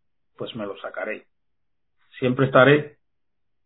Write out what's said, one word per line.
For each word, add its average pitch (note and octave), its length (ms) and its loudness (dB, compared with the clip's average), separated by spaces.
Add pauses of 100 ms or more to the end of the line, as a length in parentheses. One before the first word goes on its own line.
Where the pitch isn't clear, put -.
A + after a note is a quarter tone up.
(380)
pues G#2+ 180 -14
me G#2+ 100 -12
lo G2 120 -12
sacaré. G2 460 -12 (960)
Siempre B2+ 280 0
estaré C#3 500 4 (680)